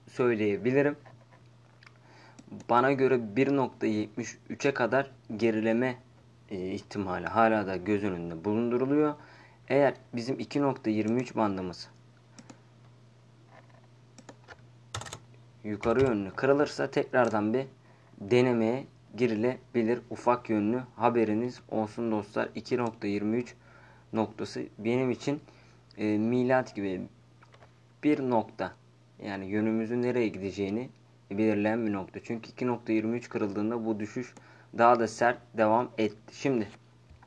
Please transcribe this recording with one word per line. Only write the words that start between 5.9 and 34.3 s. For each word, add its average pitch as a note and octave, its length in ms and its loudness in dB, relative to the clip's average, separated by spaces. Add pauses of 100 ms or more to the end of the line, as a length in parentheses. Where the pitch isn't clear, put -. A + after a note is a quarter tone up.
e, G#2 60 -8
ihtimali F#2 720 -6
hala G#2+ 400 4
da F#2+ 100 -4
göz G2+ 280 0
önünde E2+ 400 -6
bulunduruluyor. B2 680 0 (540)
Eğer C#3+ 260 4 (200)
bizim A#2+ 260 -4
iki C#3+ 220 -4
nokta C3 280 -2
yirmi G#2+ 300 0
üç B2 160 -8
bandımız F#2 520 -4 (3750)
yukarı A2+ 360 2
yönlü G#2 300 2
kırılırsa C#3 600 2
tekrardan A2+ 640 2
bir C3+ 120 0 (520)
denemeye A#2+ 680 2 (300)
girilebilir A#2 840 0 (100)
ufak A#2+ 400 0
yönlü. A2 320 0 (140)
Haberiniz A#2 720 0
olsun A2 420 -4
dostlar. A2 440 -4
İki A2+ 220 -4
nokta A2+ 300 -4
yirmi G#2 300 -2
üç B2 180 -6 (580)
noktası A2 500 -4 (160)
benim B2 320 0
için, C#3+ 300 -4 (560)
e, G#2+ 220 0
milat B2 560 2
gibi G2 280 -4 (1000)
bir C#3+ 260 2
nokta. G#2 420 -2 (520)
Yani G2 220 -6
yönümüzün A2 560 0
nereye A#2+ 260 0
gideceğini G2 640 -4 (400)
belirleyen G#2+ 560 0
bir G#2 60 -2
nokta. F#2+ 300 -8
Çünkü A#2 280 -10
iki - 160 -6
nokta A#2 260 -2
yirmi A2 240 0
üç A#2+ 120 -8
kırıldığında G#2+ 580 -2
bu G#2+ 140 -2
düşüş B2 340 -8 (440)